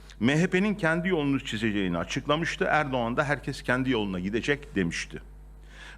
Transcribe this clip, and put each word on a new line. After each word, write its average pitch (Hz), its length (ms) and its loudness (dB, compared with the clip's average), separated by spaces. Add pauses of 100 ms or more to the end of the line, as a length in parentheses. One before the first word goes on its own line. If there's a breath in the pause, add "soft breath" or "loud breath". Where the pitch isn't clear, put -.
(200 loud breath)
M 143 220 4
H 151 40 4
P'nin 196 280 2
kendi 170 340 0
yolunu 143 320 2
çizeceğini 101 580 0
açıklamıştı. 147 680 -2
Erdoğan 127 520 2
da 151 80 2
"Herkes 139 380 -4
kendi 127 280 2
yoluna 101 300 0
gidecek." 104 540 -2
demişti. - 480 -2 (760 loud breath)